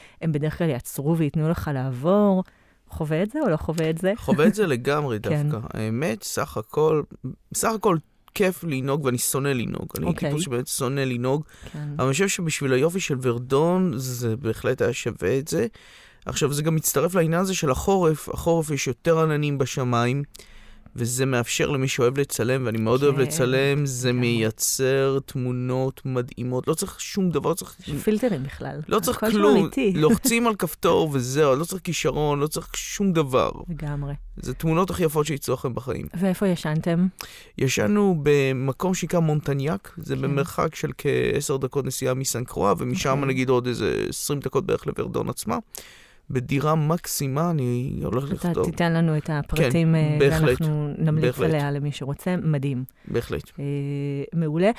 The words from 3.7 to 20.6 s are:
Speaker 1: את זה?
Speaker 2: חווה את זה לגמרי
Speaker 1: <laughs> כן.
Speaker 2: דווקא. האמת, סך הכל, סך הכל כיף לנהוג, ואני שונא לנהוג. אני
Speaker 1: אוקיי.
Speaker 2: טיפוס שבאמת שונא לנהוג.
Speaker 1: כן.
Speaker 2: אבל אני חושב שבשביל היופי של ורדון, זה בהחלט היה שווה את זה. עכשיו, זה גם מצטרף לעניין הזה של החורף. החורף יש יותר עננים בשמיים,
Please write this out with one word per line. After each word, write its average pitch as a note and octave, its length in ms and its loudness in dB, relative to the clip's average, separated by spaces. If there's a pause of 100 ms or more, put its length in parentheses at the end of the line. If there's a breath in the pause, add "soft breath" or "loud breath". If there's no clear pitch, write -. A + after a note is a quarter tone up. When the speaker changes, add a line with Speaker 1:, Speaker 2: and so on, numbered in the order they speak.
Speaker 1:
את D#3+ 80 -2
זה? F#3 180 2
Speaker 2:
חווה D3 300 2
את G3+ 80 6
זה G#3 120 2
לגמרי C3+ 540 0
Speaker 1:
<laughs> - 20 -8
כן. D3 260 0
Speaker 2:
דווקא. A#2+ 180 -4 (120)
האמת, B2+ 440 -2
סך - 340 -4
הכל, D3 460 2 (520)
סך G#3+ 200 0
הכל G3 220 2 (380)
כיף F#3 300 0
לנהוג, C#3 400 -2
ואני B2 140 2
שונא C#3 300 -2
לנהוג. - 380 -2 (120)
אני D#3 80 -2
Speaker 1:
אוקיי. D#3+ 220 -2
Speaker 2:
טיפוס D3+ 160 -2
שבאמת B2+ 220 -4
שונא C3+ 340 -2
לנהוג. C3 440 0 (280 loud breath)
Speaker 1:
כן. D#3 60 -10 (200)
Speaker 2:
אבל B2+ 60 0
אני C3+ 80 2
חושב G3 160 2
שבשביל D3+ 440 -2
היופי E3 280 2
של D3 220 -2
ורדון, C#3 760 2
זה B2 400 -2
בהחלט A2+ 460 -2
היה A#2+ 100 2
שווה A#2 460 -2
את C#3+ 100 -4
זה. G#3 180 0 (600 loud breath)
עכשיו, C#3+ 260 0
זה D3 100 -2
גם D#3+ 120 2
מצטרף D#3+ 400 0
לעניין E3 260 2
הזה F#3+ 140 -2
של D#3 160 0
החורף. E3+ 580 2
החורף E3 420 0
יש C#3 160 -2
יותר E3 320 2
עננים D3 400 2
בשמיים, B2 640 0 (760 loud breath)